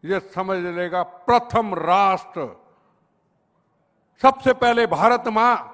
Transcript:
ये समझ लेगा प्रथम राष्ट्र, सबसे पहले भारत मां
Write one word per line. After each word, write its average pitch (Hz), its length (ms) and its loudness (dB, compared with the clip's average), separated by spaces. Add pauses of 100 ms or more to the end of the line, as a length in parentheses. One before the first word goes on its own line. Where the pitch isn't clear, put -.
ये 180 160 -4
समझ 185 380 -6
लेगा 175 440 -4
प्रथम 233 720 -2
राष्ट्र, 175 920 -2 (1600)
सबसे 262 300 4
पहले 240 340 2
भारत 233 420 2
मां 226 280 2 (160)